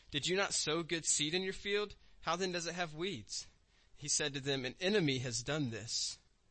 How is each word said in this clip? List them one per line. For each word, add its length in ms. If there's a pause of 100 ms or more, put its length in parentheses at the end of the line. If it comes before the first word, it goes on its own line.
(100)
did 160
you 80
not 200
sow 280
good 240
seed 260
in 100
your 100
field? 420 (320)
How 80
then 160
does 160
it 80
have 180
weeds?" 540 (500)
He 120
said 260
to 60
them, 240
"An 160
enemy 380
has 260
done 260
this." 480 (320)